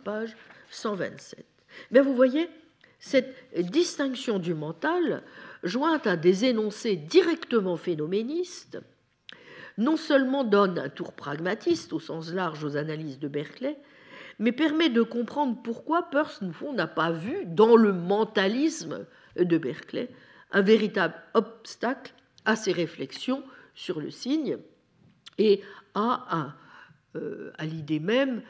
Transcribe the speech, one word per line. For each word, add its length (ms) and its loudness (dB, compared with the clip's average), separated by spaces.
page 340 -8
cent 240 -6
vingt-sept. 540 -10
Mais 100 8
vous 140 6
voyez, 360 4
cette 340 0
distinction 680 -2
du 160 -2
mental, 680 -2
jointe 420 0
à 120 2
des 280 4
énoncés 520 0
directement 800 2
phénoménistes, 1000 -4
non 180 2
seulement 460 2
donne 340 4
un 120 -6
tour 240 -10
pragmatiste 800 -4
au 80 -2
sens 320 -10
large 320 -4
aux 140 -4
analyses 400 -6
de 100 -6
Berkeley, 480 -6
mais 140 2
permet 380 2
de 120 4
comprendre 640 -2
pourquoi 480 -4
Peirce, 320 0
au 80 -4
fond, 220 -8
n'a 120 0
pas 260 0
vu 360 -4
dans 280 8
le 160 8
mentalisme 1160 0
de 220 2
Berkeley 520 -6
un 100 4
véritable 540 4
obstacle 800 -4
à 100 2
ses 160 -2
réflexions 720 -4
sur 260 -8
le 100 -8
signe 460 -4
et 240 4
à 320 -2
un, 180 -6
euh, 420 -10
à 80 -8
l'idée 360 -4
même 480 0